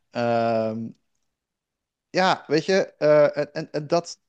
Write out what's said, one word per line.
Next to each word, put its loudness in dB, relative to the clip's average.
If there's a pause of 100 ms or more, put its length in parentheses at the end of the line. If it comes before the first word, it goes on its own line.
(120)
Ehm, -2 (1200)
ja, 0
weet 0
je, 0
eh, 4
en, -6
en, -10
en -8
dat, -4